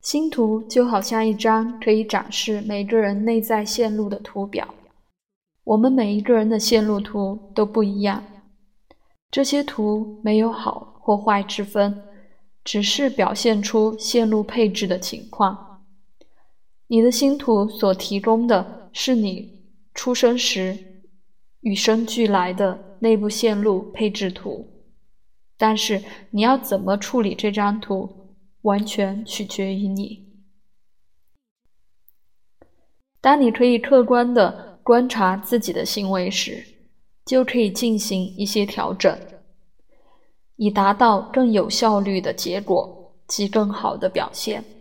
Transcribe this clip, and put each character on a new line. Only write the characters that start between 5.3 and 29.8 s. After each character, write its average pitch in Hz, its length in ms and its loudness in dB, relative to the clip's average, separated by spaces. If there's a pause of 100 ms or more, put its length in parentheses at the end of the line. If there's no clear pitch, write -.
我 214 140 2
们 247 140 4
每 220 240 2
一 208 60 0
个 240 120 2
人 220 140 4
的 226 100 2
线 214 280 2
路 208 140 0
图 202 540 -6
都 214 120 2
不 214 180 0
一 202 180 -2
样。 202 220 -2 (1040)
这 277 140 0
些 285 200 0
图 214 600 -4
没 214 140 2
有 226 140 2
好 - 500 -8
或 208 160 2
坏 202 260 0
之 202 200 -6
分， 202 400 -2 (600)
只 - 180 -2
是 277 280 0
表 196 240 0
现 214 280 0
出 214 360 0
线 226 300 0
路 214 140 2
配 220 280 0
置 190 180 -4
的 185 100 -2
情 - 320 -10
况。 - 560 -4 (1000)
你 226 140 4
的 240 100 6
星 277 260 2
图 214 320 2
所 202 240 0
提 196 260 -4
供 226 280 2
的 190 440 0
是 - 240 0
你 - 500 -4 (280)
出 247 220 -2
生 240 200 4
时 190 680 -4 (560)
与 202 160 -2
生 226 320 2
俱 226 180 0
来 185 260 2
的 185 500 -4
内 226 140 4
部 208 140 0
线 214 320 0
路 208 300 0
配 214 180 -2
置 196 220 -4
图， 160 340 -12 (920)
但 220 200 2
是 202 240 -2 (300)
你 208 100 0
要 254 160 4
怎 254 220 -2
么 196 180 -2
处 233 240 -2
理 202 140 0
这 214 160 -2
张 208 280 0
图， - 540 -8 (280)
完 202 220 0
全 208 400 -4
取 214 220 -8
决 190 300 -6
于 202 120 -2